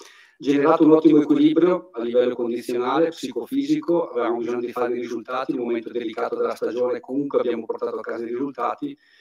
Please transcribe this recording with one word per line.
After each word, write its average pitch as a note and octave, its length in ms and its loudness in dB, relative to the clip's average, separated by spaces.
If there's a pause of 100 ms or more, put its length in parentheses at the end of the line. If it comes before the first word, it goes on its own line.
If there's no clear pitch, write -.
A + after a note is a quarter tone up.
(360)
generato C#3+ 460 2
un D#3 80 8
ottimo D#3 320 8
equilibrio D#3 720 4
a A#2 100 -8
livello B2 320 2
condizionale, B2 760 -2
psicofisico, C#3+ 1000 -2
avevamo A#2+ 280 -2
bisogno A#2 220 -4
di A#2 120 -6
fare B2 160 -2
dei A#2+ 120 -4
risultati, A#2+ 520 -6
un C3+ 60 -6
momento A#2 320 -4
delicato A#2 440 -6
della A#2 220 -2
stagione, A#2+ 420 -2
comunque C#3 400 -4
abbiamo A#2 280 -2
portato A2+ 320 -6
a A2+ 40 -8
casa A#2 220 -8
i A2+ 40 -8
risultati, C3+ 720 -6 (220)